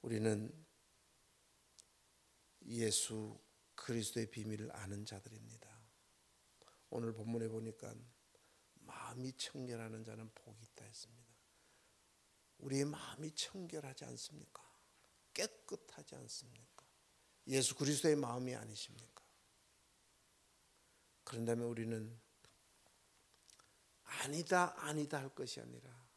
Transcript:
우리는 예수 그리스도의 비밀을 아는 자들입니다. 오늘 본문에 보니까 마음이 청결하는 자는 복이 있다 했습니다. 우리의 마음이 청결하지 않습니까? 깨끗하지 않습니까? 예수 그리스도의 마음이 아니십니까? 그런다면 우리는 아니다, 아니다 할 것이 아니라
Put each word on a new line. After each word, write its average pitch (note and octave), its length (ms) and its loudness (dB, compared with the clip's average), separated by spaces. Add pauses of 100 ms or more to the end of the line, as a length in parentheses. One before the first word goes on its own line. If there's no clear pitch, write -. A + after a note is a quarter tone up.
우리는 A2 580 2 (2000)
예수 A2 680 2 (380)
그리스도의 A2+ 560 0
비밀을 G#2+ 420 -2
아는 G2+ 320 -4
자들입니다. A2 600 -12 (1200)
오늘 A#2 220 2
본문에 A2+ 360 0
보니까 A2+ 440 -4 (800)
마음이 - 580 -4
청결하는 A2+ 720 -4
자는 A2 280 -8
복이 A2+ 300 -16
있다 A2 220 -16
했습니다. A#2 420 -14 (1300)
우리의 C#3 260 4
마음이 D3+ 500 -4
청결하지 D#3 720 -4
않습니까? - 600 -10 (680)
깨끗하지 - 840 -4
않습니까? A#2 680 -12 (640)
예수 C3 280 6
그리스도의 D3 400 8
마음이 B2+ 400 2
아니십니까? - 720 -10 (2000)
그런다면 A#2 420 4
우리는 A2+ 500 -2 (1900)
아니다, F3 800 6
아니다 D3+ 380 2
할 C3+ 160 -4
것이 B2+ 240 -4
아니라 B2 580 -12